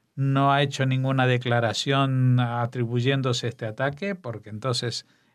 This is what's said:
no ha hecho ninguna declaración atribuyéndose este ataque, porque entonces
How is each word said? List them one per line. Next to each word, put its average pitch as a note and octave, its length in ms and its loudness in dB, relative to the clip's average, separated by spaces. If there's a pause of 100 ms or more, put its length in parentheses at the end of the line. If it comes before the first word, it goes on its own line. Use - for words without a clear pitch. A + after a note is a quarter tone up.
(160)
no C#3 380 2
ha C#3+ 80 4
hecho C#3 240 0
ninguna C3 420 2
declaración B2+ 1120 2
atribuyéndose A#2+ 1120 0
este - 160 -8
ataque, C#3+ 500 -4
porque B2 340 -12
entonces A#2 560 -4 (300)